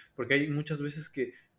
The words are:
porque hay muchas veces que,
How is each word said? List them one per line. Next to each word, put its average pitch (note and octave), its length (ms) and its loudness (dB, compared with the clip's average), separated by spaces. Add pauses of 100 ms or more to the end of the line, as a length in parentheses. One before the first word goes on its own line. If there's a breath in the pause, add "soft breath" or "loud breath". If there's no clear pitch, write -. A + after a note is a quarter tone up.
(160 loud breath)
porque B2 200 0
hay D3 140 4
muchas D3 320 -2
veces D3 280 -6
que, - 240 -2 (260 loud breath)